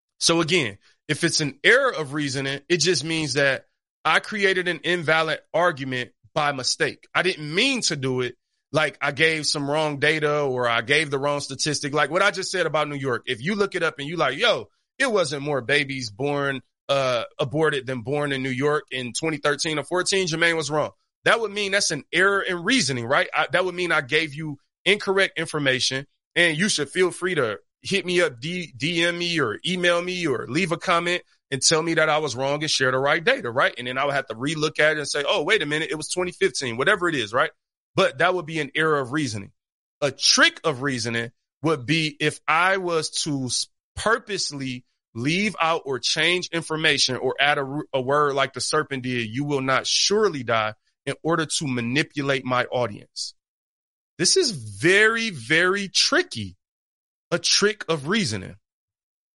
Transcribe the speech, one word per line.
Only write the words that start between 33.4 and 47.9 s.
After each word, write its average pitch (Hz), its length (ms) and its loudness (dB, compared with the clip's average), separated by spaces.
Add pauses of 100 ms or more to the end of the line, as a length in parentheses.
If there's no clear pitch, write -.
right? 151 260 0
And 123 100 -8
then 127 120 -6
I 139 80 0
would 139 80 0
have 135 140 -2
to 110 60 -8
relook 151 460 -2
at 151 120 4
it 156 60 -2
and 143 80 -6
say, 143 220 -4
"Oh, 180 140 2
wait 180 200 2
a 147 40 -4
minute, 151 240 -2
it 156 60 -4
was 156 120 -8
twenty 180 240 -4
fifteen," 131 460 -2
whatever 175 280 2
it 165 80 -2
is, 110 200 -2
right? 151 160 0 (440)
But 160 240 2
that 175 160 4
would 170 120 -4
be 160 120 -6
an 143 160 -4
error 156 260 2
of 123 120 -6
reasoning. 110 400 -4 (480)
A 143 100 0
trick - 540 4
of 135 160 0
reasoning 117 500 -2 (320)
would 147 220 0
be 156 360 0
if 151 280 -2
I 180 300 4
was 170 320 -2 (140)
to 139 200 -2
s-, - 220 -4 (280)
purposely 147 920 -4 (280)
leave 165 460 0
out 165 240 0
or 131 140 -4
change 170 560 0
information 156 640 0
or 123 220 -2
add 147 200 4
a, 139 220 -4 (120)